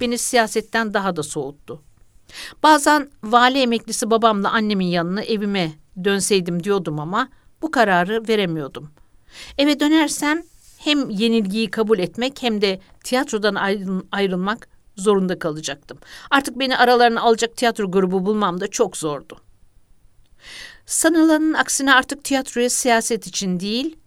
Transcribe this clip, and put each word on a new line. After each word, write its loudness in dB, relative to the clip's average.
beni -2
siyasetten 0
daha 0
da -4
soğuttu. -10
Bazen 6
vali 4
emeklisi -2
babamla 2
annemin 0
yanına -2
evime -2
dönseydim 0
diyordum -2
ama -4
bu -4
kararı 2
veremiyordum. -4
Eve 2
dönersem 0
hem -2
yenilgiyi 0
kabul 0
etmek -6
hem -2
de 0
tiyatrodan -2
ayrıl-, -4
ayrılmak -2
zorunda 0
kalacaktım. -8
Artık 0
beni 0
aralarına 4
alacak 2
tiyatro -2
grubu 0
bulmam 0
da -4
çok -2
zordu. -8
Sanılanın 2
aksine 0
artık 0
tiyatroya -2
siyaset 0
için -4
değil, -4